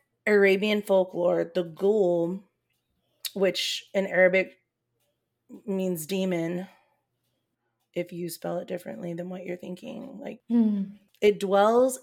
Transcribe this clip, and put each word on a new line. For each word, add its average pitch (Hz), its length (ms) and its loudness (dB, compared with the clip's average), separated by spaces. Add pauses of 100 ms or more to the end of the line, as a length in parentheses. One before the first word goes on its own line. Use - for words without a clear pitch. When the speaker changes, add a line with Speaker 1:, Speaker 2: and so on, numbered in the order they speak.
(280)
Speaker 1:
Arabian 208 560 4
folklore, 180 600 2 (120)
the 180 80 0
ghoul, 180 800 0 (920)
which - 520 -2 (100)
in 196 100 0
Arabic 185 540 2 (1080)
means 185 400 -2
demon, 180 640 -2 (1300)
if 175 200 -6
you 175 160 -10
spell 170 300 -8
it - 80 -12
differently 175 460 -10
than 175 160 -10
what 180 140 -12
you're 180 140 -10
thinking, - 640 -14
like, 220 280 -14
Speaker 2:
Hmm. 214 360 2 (360)
Speaker 1:
it 208 200 4
dwells 220 640 4